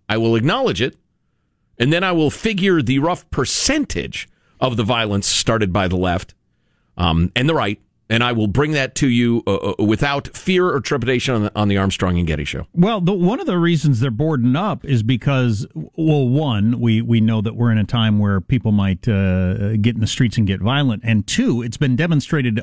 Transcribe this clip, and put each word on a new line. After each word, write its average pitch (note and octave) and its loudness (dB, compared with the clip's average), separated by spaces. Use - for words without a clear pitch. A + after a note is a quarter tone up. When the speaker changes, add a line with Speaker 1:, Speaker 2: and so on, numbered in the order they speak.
Speaker 1:
I G#2+ -2
will A2+ 2
acknowledge E3+ 0
it, C3 -4
and B2+ 2
then F3 2
I F#3 0
will D#3 2
figure F#3+ 0
the C3 0
rough E3 -2
percentage - -4
of B2+ -2
the A#2 0
violence G#2 0
started G#2+ 0
by F#2+ 2
the F2+ 0
left, F2 -2
um, E2+ 2
and C3 0
the D#3+ 2
right, G#2+ -2
and A#2 0
I A#2+ 0
will A2 0
bring C#3+ 0
that C3+ -2
to C#3+ 0
you, A#2+ 2
uh, G2 -2
uh, G#2 2
without C#3 0
fear F#3 2
or C#3+ -2
trepidation B2+ -2
on A2 2
the, G#2 -2
on G#2 2
the G2+ 2
Armstrong F#2 0
and F2 0
Getty D2+ -4
Show. - -8
Speaker 2:
Well, G3 2
the, F3 0
one F#3+ 0
of - -6
the F#3 0
reasons D#3+ 2
they're C3 0
boarding B2+ 0
up F3+ -4
is B2+ 0
because, B2 0
well, D#3 0
one, A#2+ 0
we, A2+ 2
we A#2 2
know A2 2
that G#2+ -4
we're A#2 0
in A2 2
a G#2 2
time A2 0
where G2+ 2
people A2 -2
might, G2 0
uh, G2 0
get A2 0
in - -6
the A2 0
streets - 0
and A2+ 2
get F#2+ -2
violent, B2 0
and A2 0
two, D#3 0
it's A#2 -8
been B2+ 0
demonstrated C3+ 0